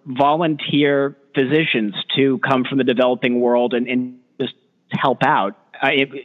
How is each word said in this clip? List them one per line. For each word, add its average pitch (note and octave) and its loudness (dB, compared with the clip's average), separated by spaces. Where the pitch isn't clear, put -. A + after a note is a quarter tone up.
volunteer C#3+ 0
physicians C3 0
to C3+ 2
come C3 2
from C#3 -2
the C3 2
developing B2 0
world A#2+ 2
and, B2 -2
and B2+ -4
just C3 -4
help C3 0
out. B2 0
Uh, C3+ 2
it, C#3 0